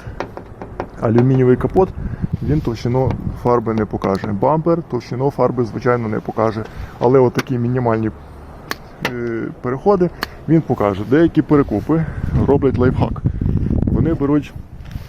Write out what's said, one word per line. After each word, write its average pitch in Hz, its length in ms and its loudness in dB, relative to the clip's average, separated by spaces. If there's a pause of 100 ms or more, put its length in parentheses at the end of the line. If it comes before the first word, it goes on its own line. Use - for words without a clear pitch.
(1000)
алюмінієвий 127 560 4
капот, 185 320 2 (540)
він 156 180 0
товщину 123 520 0 (300)
фарби 120 320 2
не 110 100 0
покаже. 98 420 -2 (140)
Бампер 160 420 2
товщину 127 480 -4
фарби, 123 340 0
звичайно, 117 440 -2
не 110 120 -2
покаже. 110 440 -2 (340)
Але 127 200 6
от 123 140 6
такі - 260 -4
мінімальні, 117 520 0 (1000)
е, 120 300 -4 (200)
переходи 175 480 2 (380)
він 160 120 6
покаже. 104 500 0
Деякі 165 320 4
перекупи 147 640 2 (420)
роблять 135 320 2
лайфхак. 123 440 2 (640)
Вони 160 280 2
беруть, 143 400 0 (540)